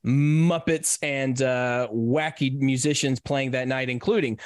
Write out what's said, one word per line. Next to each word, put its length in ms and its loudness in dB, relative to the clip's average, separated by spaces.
Muppets 960 2
and, 400 -2
uh, 500 0
wacky 640 0
musicians 640 0
playing 300 -2
that 180 -2
night, 220 -2
including 560 0